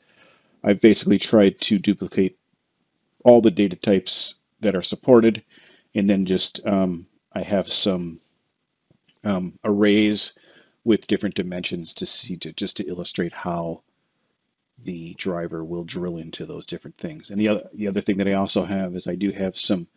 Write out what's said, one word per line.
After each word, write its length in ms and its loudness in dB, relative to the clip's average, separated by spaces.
I've 180 2
basically 380 6
tried 420 4
to 160 0
duplicate 640 -2
all 160 10
the 120 4
data 240 0
types 580 -2
that 140 0
are 60 -4
supported, 640 4
and 160 0
then 160 2
just, 400 -2
um, 400 0
I 100 -6
have 240 -2
some, 520 0
um, 400 -4
arrays 720 2
with 200 2
different 300 -2
dimensions 580 -8
to 140 -8
see, 300 -4
to, 160 -10
just 240 -8
to 100 -8
illustrate 440 -6
how 520 -8
the 400 -12
driver 440 -6
will 200 -8
drill 340 -8
into 300 -12
those 180 -14
different 320 -14
things. 320 -14
And 100 -6
the 100 2
other, 260 -2
the 120 -6
other 140 -4
thing 160 -2
that 100 0
I 60 0
also 300 0
have 320 -6
is 100 -10
I 80 -6
do 160 -4
have 260 -6
some, 300 -2